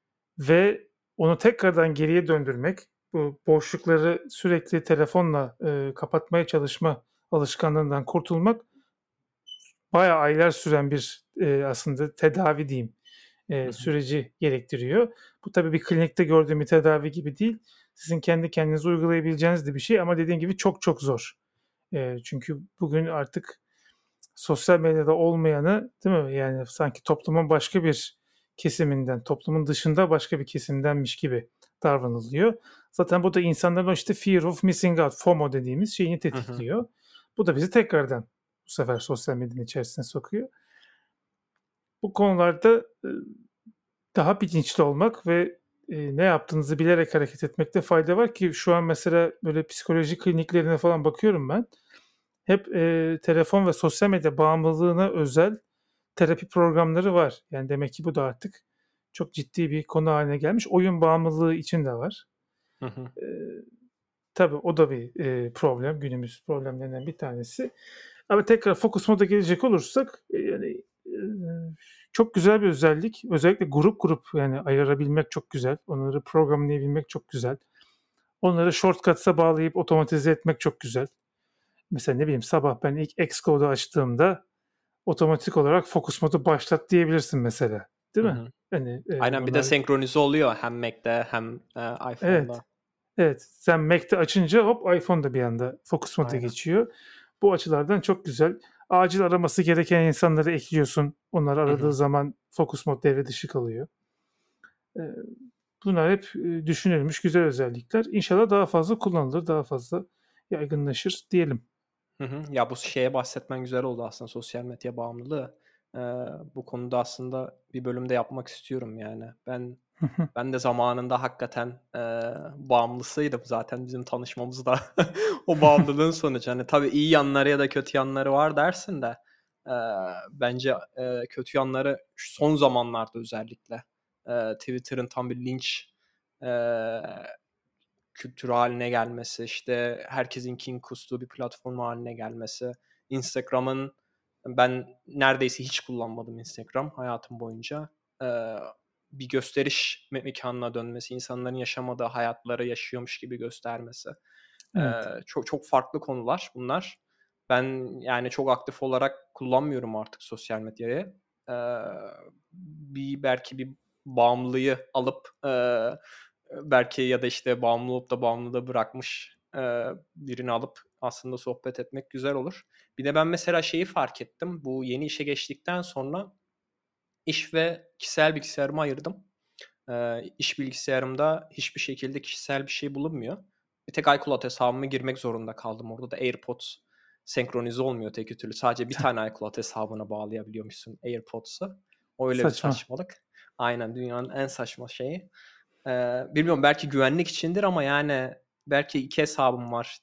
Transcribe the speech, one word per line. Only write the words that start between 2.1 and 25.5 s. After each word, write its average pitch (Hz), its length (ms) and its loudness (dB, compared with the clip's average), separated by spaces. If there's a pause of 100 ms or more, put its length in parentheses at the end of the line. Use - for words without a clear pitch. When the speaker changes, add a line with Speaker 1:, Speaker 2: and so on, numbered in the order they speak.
Speaker 1:
döndürmek, 143 520 0 (340)
bu 147 340 -4
boşlukları 160 840 2
sürekli 170 540 0
telefonla, 151 840 2
e, 139 300 -2
kapatmaya 165 520 0
çalışma 143 580 0 (260)
alışkanlığından 147 760 0
kurtulmak 175 560 0 (1300)
bayağı 175 240 8
aylar 156 340 6
süren 143 400 2
bir, - 340 -6 (160)
e, 139 220 2
aslında 139 520 -4
tedavi 151 540 2
diyeyim, 127 240 -4 (560)
e, 139 140 -2
Speaker 2:
Hı 127 40 -4
hı. 120 60 -8
Speaker 1:
süreci 143 680 -2
gerektiriyor. 143 720 0 (320)
Bu - 60 -12
tabii 160 220 2
bir 160 60 2
klinikte 165 440 2
gördüğüm 156 360 4
bir 147 60 -2
tedavi 156 460 4
gibi 147 260 -8
değil. 226 200 0 (360)
Sizin 160 260 -4
kendi 165 320 0
kendinize 156 380 0
uygulayabileceğiniz 165 800 2
de 139 80 -4
bir 139 40 -4
şey 214 200 2
ama 175 180 2
dediğim 165 220 0
gibi 185 180 -2
çok - 240 0
çok 165 200 0
zor. 131 320 -2 (600)
E, 127 300 -4
çünkü 143 360 -8 (200)
bugün 160 260 0
artık 156 540 -6 (760)
sosyal 165 440 2
medyada 156 320 2
olmayanı, 165 800 2 (140)